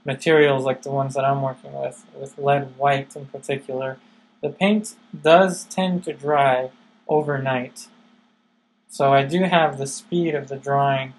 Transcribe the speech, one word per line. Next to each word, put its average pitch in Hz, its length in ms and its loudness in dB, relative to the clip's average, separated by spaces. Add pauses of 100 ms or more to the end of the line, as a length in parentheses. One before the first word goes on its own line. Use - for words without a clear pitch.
materials 143 640 4
like 131 160 -2
the 139 80 -10
ones 135 240 -2
that 135 120 0
I'm 139 180 0
working 135 300 -8
with, 135 320 -8 (100)
with 139 240 -14
lead 139 360 0
white 139 400 -2
in 139 120 -14
particular, 131 720 -8 (440)
the 147 80 -4
paint 208 460 0 (260)
does 180 440 4
tend 180 400 -2
to 156 80 -6
dry 139 580 0 (360)
overnight. 135 800 -2 (1000)
So 139 260 2
I 139 120 6
do 139 180 0
have 160 340 2
the 135 80 -6
speed 165 480 -4
of 135 140 -6
the 139 80 -8
drying 135 640 -2